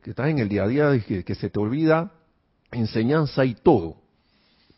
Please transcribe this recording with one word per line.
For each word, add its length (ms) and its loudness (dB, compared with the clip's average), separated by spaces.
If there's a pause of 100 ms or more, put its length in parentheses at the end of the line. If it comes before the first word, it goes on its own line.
que 100 -14
estás 180 -4
en 100 -2
el 100 -2
día 140 0
a 40 0
día, 280 2
y 60 0
que, 220 -6
que 120 -6
se 140 -8
te 100 -4
olvida 520 0 (600)
enseñanza 720 0
y 100 -2
todo. 420 2 (800)